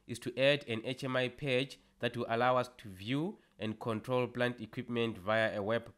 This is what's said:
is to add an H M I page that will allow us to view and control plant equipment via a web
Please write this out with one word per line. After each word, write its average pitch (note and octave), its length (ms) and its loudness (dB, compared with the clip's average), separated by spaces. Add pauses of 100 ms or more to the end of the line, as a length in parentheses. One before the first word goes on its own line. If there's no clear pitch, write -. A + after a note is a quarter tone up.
is A#2+ 140 -8
to - 180 -6
add C#3+ 300 4
an A2 160 -2
H C3 180 -4
M B2+ 140 0
I B2+ 120 2
page C3+ 520 -2 (180)
that A#2+ 180 -2
will A#2 120 -2
allow B2 280 4
us B2 220 0
to - 100 -16
view B2+ 500 -4 (200)
and A2 220 -4
control A#2+ 480 0
plant A#2+ 320 0
equipment A#2 580 -2
via G#2+ 400 2
a G2+ 40 0
web A#2 360 0